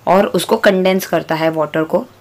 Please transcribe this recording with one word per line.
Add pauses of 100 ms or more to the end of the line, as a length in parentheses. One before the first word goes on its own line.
और
उसको
कंडेंस
करता
है
वाटर
को, (160)